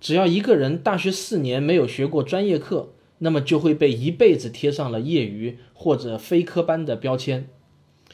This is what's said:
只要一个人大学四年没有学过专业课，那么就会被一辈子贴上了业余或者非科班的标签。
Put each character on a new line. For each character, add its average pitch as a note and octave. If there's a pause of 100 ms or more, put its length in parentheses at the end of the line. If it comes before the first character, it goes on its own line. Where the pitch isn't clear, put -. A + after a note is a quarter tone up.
只 D3+
要 F#3
一 F3
个 A3
人 C#3+
大 F#3
学 F#3+
四 F#3+
年 C3
没 D#3
有 D#3+
学 C3
过 D#3
专 F#3
业 F3
课， - (260)
那 E3
么 D3+
就 D3+
会 D3+
被 D3
一 B2
辈 F3
子 A2+
贴 C#3+
上 C#3+
了 A2+
业 C#3+
余 A2 (140)
或 D3+
者 A#2
非 F3
科 E3+
班 E3
的 C3+
标 C3
签。 C3 (640)